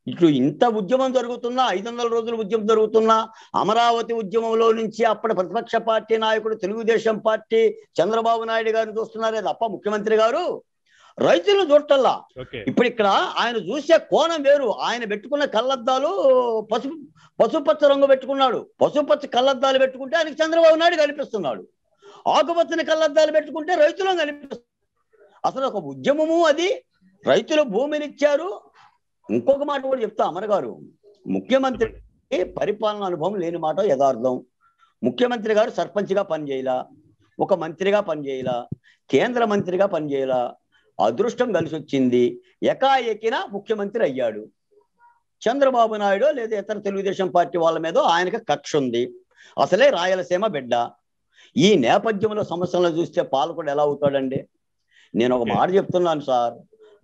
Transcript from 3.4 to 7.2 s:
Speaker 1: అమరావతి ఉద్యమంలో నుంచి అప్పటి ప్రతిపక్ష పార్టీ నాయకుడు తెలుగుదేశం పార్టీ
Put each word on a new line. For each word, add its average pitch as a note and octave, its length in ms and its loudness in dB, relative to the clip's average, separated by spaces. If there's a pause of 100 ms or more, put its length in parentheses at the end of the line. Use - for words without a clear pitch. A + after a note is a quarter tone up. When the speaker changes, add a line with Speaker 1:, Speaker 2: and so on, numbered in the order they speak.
Speaker 1:
అమరావతి A#3 600 2
ఉద్యమంలో A3+ 580 0
నుంచి A3+ 320 -2
అప్పటి A3 300 0
ప్రతిపక్ష F#3+ 420 -4
పార్టీ A3 400 0
నాయకుడు A3 380 -2
తెలుగుదేశం A3 640 -2
పార్టీ A3 580 0 (260)